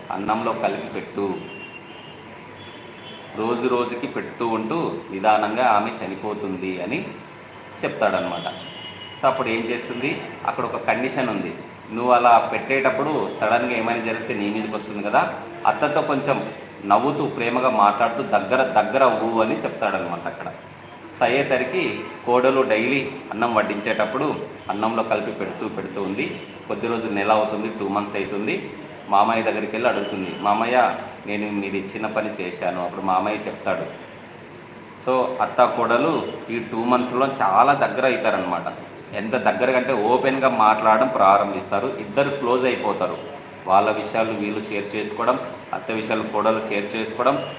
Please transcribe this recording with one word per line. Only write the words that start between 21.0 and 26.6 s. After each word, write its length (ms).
So, 60
అయ్యేసరికి 800
కోడలు 360
డైలీ 500
అన్నం 240
వడ్డించేటప్పుడు 800
అన్నంలో 320
కలిపి 280
పెడుతూ 380
పెడుతూ 340
ఉంది. 400